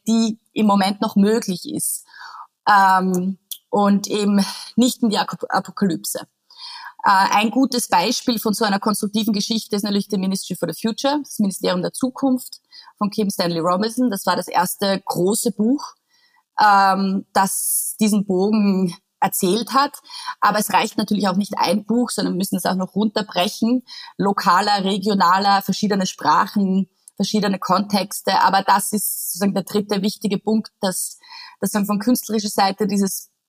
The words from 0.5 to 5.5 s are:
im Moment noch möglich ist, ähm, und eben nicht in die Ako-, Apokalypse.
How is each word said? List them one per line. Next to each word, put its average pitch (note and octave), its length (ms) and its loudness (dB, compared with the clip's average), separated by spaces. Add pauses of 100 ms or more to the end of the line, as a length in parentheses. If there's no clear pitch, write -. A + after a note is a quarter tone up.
im G#3+ 140 0
Moment G3+ 340 2
noch - 160 -2
möglich G3+ 560 2
ist, - 340 -6 (640)
ähm, F#3+ 720 4 (320)
und G3+ 380 4
eben G3+ 360 2 (320)
nicht A#3 260 2
in A#3 80 2
die G3 80 0
Ako-, - 300 -4
Apokalypse. - 720 -2 (840)